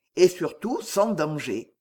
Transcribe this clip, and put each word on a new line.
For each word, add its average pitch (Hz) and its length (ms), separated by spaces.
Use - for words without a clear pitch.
et 180 140
surtout - 520
sans 208 300
danger. 151 680